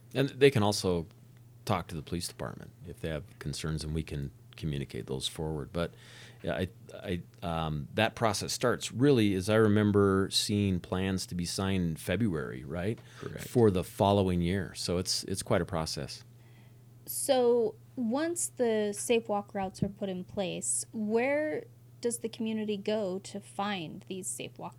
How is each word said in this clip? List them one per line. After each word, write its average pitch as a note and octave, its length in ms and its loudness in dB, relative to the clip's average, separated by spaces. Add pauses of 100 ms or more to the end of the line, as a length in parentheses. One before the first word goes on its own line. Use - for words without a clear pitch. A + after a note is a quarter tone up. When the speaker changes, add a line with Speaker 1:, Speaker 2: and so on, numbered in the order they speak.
(140)
Speaker 1:
And C3+ 160 0
they C3+ 220 6
can A2+ 100 2
also F#2+ 460 2 (580)
talk F#2 220 0
to - 80 -12
the D2+ 60 -6
police F2 260 -6
department - 420 -12 (180)
if - 120 -16
they E2 100 -6
have D2+ 140 -6 (160)
concerns, D#2 440 -4
and D2+ 100 -6
we D#2+ 100 -2
can C#2 260 -8 (260)
communicate C#2 520 -6
those C2+ 200 -6
forward. D#2 460 -6
But E2+ 200 -2 (500)
yeah, D#2+ 100 -2
I, F2+ 140 -2 (360)
I, F2+ 180 -4 (200)
um, D#2+ 540 -4
that A2 180 2
process G2+ 400 -2
starts - 380 -2
really, A#2 420 4
as F#2 160 0
I G#2+ 60 6
remember G2+ 760 6
seeing G2+ 480 2
plans F#2+ 480 -2
to F2+ 80 -8
be F2 100 -2
signed F#2+ 380 0
in E2 120 0
February, D#2 680 -2
right? F2 360 -4 (200)
Speaker 2:
Correct. - 280 -10
Speaker 1:
For A2+ 240 8
the F2 120 2
following G2 580 4
year. F2 340 -2
So F2+ 240 -2
it's, - 240 -2
it's - 180 -4
quite G2+ 200 2
a E2 40 0
process. D#2+ 580 -6 (840)
Speaker 3:
So A#3+ 680 4 (200)
once C#4 600 -2
the G#3+ 380 2
safe A3+ 340 0
walk G3+ 240 -2
routes F#3+ 300 -4
are G3 60 0
put G3+ 200 -6
in F3+ 140 -6
place, F3 680 -4
where C4+ 720 0 (340)
does A#3 180 -2
the A3+ 120 -8
community A3 480 -2
go G3+ 420 -2
to G3+ 200 -10
find G3 680 -6
these F#3 200 -8
safe - 300 -10
walk - 220 -14